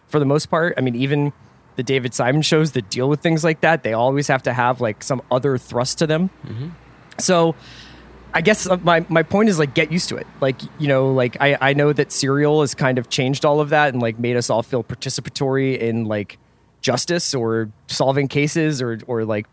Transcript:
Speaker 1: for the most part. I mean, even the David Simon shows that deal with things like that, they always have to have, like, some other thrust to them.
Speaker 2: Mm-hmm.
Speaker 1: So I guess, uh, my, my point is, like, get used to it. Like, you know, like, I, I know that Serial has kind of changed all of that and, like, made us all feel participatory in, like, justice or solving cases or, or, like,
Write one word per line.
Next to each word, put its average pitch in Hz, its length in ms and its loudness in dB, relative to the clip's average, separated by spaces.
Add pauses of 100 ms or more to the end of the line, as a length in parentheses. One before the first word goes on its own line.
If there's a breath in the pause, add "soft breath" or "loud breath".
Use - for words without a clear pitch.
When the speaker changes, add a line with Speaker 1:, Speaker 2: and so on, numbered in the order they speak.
Speaker 1:
for 151 100 -2
the 147 80 2
most 143 220 0
part. 170 280 0
I 127 60 -2
mean, 127 140 0
even 143 360 -2 (440 soft breath)
the 131 80 -4
David 123 320 -2
Simon 135 260 2
shows 156 300 2
that 117 180 -4
deal 123 180 -2
with 147 140 0
things 160 220 0
like 160 180 0
that, 160 220 2
they 110 100 -2
always 135 340 2
have 135 160 0
to 123 100 -2
have, 123 280 0
like, 110 220 -2
some 131 180 -4 (100)
other 127 260 2
thrust 123 420 -4
to 165 80 2
them. 160 240 0 (140)
Speaker 2:
Mm-hmm. 127 240 -10 (500)
Speaker 1:
So 170 360 2 (800 loud breath)
I 170 60 2
guess, 202 260 2
uh, 185 100 2
my, 170 320 2
my 165 120 4
point 202 280 2
is, 170 100 2
like, 143 160 0
get 156 160 0
used 175 180 -2
to - 80 -6
it. - 80 -10 (160)
Like, 135 180 0 (200)
you 151 80 -2
know, 135 260 4
like, 123 260 0
I, 143 220 2
I 139 120 4
know 147 200 2
that 143 180 -2
Serial 147 500 2
has 135 120 0
kind 127 240 0
of 120 120 -4
changed 135 360 -2
all 151 160 2
of 147 80 -4
that 147 240 2
and, 123 80 -4
like, 113 160 -2
made 120 180 -2
us 120 140 0
all 113 140 0
feel 120 200 -4
participatory 135 920 -4
in, 113 280 -2
like, 104 340 -6 (420 soft breath)
justice 143 540 -2
or 113 340 -2 (180)
solving 135 400 0
cases 147 540 0
or, 117 240 -4
or, 117 180 -2
like, 107 300 -2